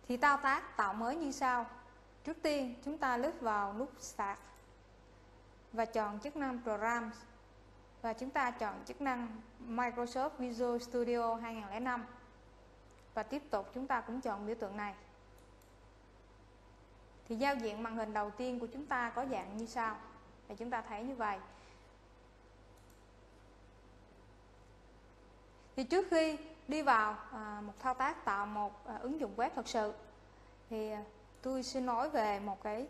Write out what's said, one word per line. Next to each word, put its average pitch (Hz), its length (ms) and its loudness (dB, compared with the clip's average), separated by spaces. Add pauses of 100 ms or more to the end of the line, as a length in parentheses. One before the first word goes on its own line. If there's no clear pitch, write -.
Thì 247 80 2
thao 277 200 8
tác 285 400 2
tạo 202 180 2
mới 233 220 0
như 294 160 -2
sau. 247 340 2 (580)
Trước 320 180 -4
tiên 277 320 2 (100)
chúng 302 140 -4
ta 262 180 4
lướt 262 240 0
vào 208 320 2
nút 247 280 -4
Start 202 380 -4 (1300)
và 226 120 2
chọn 214 360 0
chức 294 160 -6
năng 262 260 -2
Programs 226 540 0 (880)
và 226 100 0
chúng 254 180 -4
ta 262 200 4
chọn 208 340 -4
chức - 160 -12
năng 240 400 -2 (280)
Microsoft 240 680 0
Visual 240 400 0
Studio 240 560 2
hai 226 200 -4
nghìn 208 160 -6
lẻ 214 100 -2
năm 247 240 0 (1080)
và 214 80 0
tiếp 277 280 -2
tục 202 240 2
chúng 262 120 -4
ta 247 140 2
cũng 233 200 -4
chọn 208 260 -2
biểu 220 140 0
tượng 202 160 -4
này. 208 180 -4 (2250)
Thì 226 80 -4
giao 277 180 4
diện 226 280 -2
màn 226 140 -2
hình 214 160 -2
đầu 208 180 0
tiên 247 300 -2
của 226 120 -2
chúng 277 140 -8
ta 247 240 0
có 247 160 0
dạng 202 300 -4
như 226 100 -4
sau. 220 300 0 (520)
Thì 214 60 -8
chúng 233 160 -6
ta 233 180 0
thấy 220 140 -6
như 269 120 -4
vậy. 208 240 0 (4000)
Thì 262 80 2
trước 370 260 6
khi 320 280 6 (300)
đi 302 140 2
vào, 214 340 6 (160)
à, 214 340 -6
một 202 120 -8
thao 262 160 2
tác 285 300 0
tạo 202 220 2
một, 208 400 -2
à, 226 160 -8
ứng 285 180 -2
dụng 202 160 -2
web 247 180 4
thật 247 140 -2
sự 214 240 2 (800)
thì, 214 200 -2
à, 208 120 -6 (400)
tôi 262 200 0
xin 254 240 -2
nói 247 240 2
về 214 300 4
một 202 220 -4
cái 220 280 -2